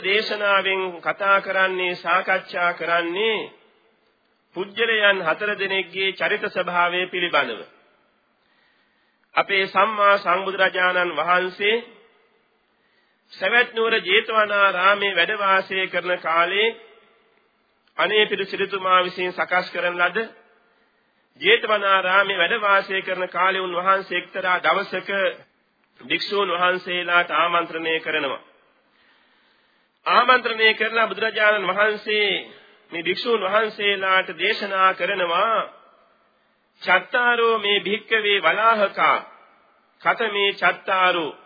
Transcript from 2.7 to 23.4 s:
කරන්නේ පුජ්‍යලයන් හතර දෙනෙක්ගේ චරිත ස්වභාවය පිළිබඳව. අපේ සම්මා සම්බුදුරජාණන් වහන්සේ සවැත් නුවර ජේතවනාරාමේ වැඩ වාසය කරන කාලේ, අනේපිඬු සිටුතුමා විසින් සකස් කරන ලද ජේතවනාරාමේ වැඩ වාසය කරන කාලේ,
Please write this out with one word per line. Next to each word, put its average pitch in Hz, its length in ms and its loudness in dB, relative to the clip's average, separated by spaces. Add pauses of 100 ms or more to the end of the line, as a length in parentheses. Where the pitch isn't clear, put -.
කරන්නේ 175 680 -2 (1200)
පුජ්‍යලයන් 202 640 0
හතර 165 340 -2
දෙනෙක්ගේ 190 580 -4
චරිත 208 340 -4
ස්වභාවය 180 600 -2
පිළිබඳව. 151 540 -2 (1700)
අපේ 190 320 0
සම්මා 202 500 4
සම්බුදුරජාණන් 185 1000 0
වහන්සේ 185 680 0 (1500)
සවැත් 196 380 0
නුවර 226 300 0
ජේතවනාරාමේ 202 1120 2
වැඩ 170 220 2
වාසය 190 500 0
කරන 180 320 -4
කාලේ, 175 500 0 (1300)
අනේපිඬු 202 460 2
සිටුතුමා 190 580 0
විසින් 180 300 -6
සකස් 180 380 -2
කරන 175 260 -4
ලද 180 220 0 (1200)
ජේතවනාරාමේ 196 1000 2
වැඩ 175 200 0
වාසය 196 440 0
කරන 185 260 -6
කාලේ, 185 320 0